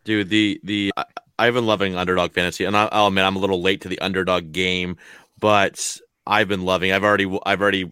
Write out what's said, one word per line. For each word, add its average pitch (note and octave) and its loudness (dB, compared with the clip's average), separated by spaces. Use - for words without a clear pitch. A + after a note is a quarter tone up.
Dude, G#2+ -2
the, G#2 2
the, G2+ -2
I, C#2 -4
I've A#2+ 4
been B2 0
loving G2 0
Underdog F2+ 0
Fantasy, F2 -2
and G2+ 0
I, G#2+ 2
I'll G#2 4
admit F#2+ 2
I'm F#2+ 0
a - -6
little F#2+ 0
late F#2+ 0
to F#2 -12
the F#2 -8
Underdog F2+ -2
game, F2+ -2
but G#2 0
I've G#2 2
been F#2+ -4
loving. F#2 0
I've G2 2
already, G2 2
I've G2 0
already G2 0